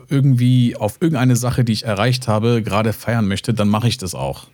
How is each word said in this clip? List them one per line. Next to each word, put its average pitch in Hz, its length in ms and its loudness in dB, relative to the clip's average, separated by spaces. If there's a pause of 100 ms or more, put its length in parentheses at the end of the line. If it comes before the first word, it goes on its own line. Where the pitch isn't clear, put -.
irgendwie, 127 640 2
auf 104 240 -4
irgendeine 127 380 2
Sache, 123 260 0
die 117 80 0
ich 104 140 -4
erreicht 117 420 -2
habe, 113 340 2
gerade 107 300 0
feiern 113 340 -2
möchte, 98 280 -2
dann 104 160 0
mache 107 180 0
ich 110 100 -2
das 85 180 -8
auch. 69 380 -8